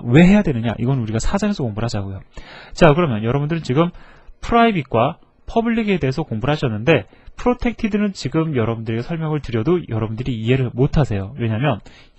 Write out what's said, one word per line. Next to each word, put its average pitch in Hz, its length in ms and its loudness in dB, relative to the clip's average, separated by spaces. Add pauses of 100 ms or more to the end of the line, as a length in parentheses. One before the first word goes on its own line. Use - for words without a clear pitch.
왜 143 220 8
해야 202 160 6
되느냐? 117 360 -2
이건 131 220 0
우리가 110 180 -2
사 202 200 0
장에서 202 240 -2
공부를 110 240 -4
하자고요. 98 340 -6 (520)
자, 160 220 6
그러면 139 300 0
여러분들은 143 380 -2
지금 156 280 0 (500)
프라이빗과 180 760 2 (280)
퍼블릭에 226 520 0
대해서 139 260 -2
공부를 123 280 -2
하셨는데 123 540 0 (300)
프로텍티드는 214 760 -2
지금 156 420 -2
여러분들에게 113 460 -2
설명을 156 380 -4
드려도 131 480 -2
여러분들이 113 460 -4
이해를 117 400 0
못하세요. 117 640 0
왜냐하면 113 420 -2 (380)